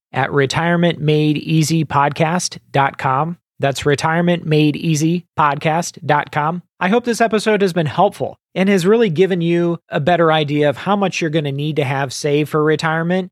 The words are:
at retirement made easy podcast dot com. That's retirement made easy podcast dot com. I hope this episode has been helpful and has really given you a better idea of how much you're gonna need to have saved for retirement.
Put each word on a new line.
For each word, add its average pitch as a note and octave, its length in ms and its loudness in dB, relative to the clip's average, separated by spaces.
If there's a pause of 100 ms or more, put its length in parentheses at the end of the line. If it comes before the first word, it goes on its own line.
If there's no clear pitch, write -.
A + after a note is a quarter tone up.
(120)
at C3 200 -2
retirement E3 680 0
made D3+ 360 2
easy D#3+ 480 0
podcast D3+ 760 -2 (120)
dot C#3 260 0
com. C#3+ 420 -2 (220)
That's C#3 240 -2
retirement D#3+ 640 0
made D3+ 300 2
easy E3 500 -2 (120)
podcast D#3 680 -2
dot C#3+ 280 0
com. D#3 300 -2 (180)
I F3+ 80 0
hope A#3+ 160 0
this A#3 160 -2
episode G#3+ 420 0
has F#3+ 100 2
been E3 140 0
helpful F3 500 0 (180)
and F#3+ 140 0
has F#3+ 180 2
really A3 240 4
given F3+ 300 2
you E3+ 380 0 (100)
a F3 120 -2
better E3 320 2
idea D3 360 2
of C3 100 -2
how G3+ 180 0
much G3 240 -2
you're E3 100 -2
gonna D3 220 -2
need C#3+ 240 -4
to D3 80 0
have C3+ 280 -4
saved D3 380 0
for D3+ 140 2
retirement. E3 680 0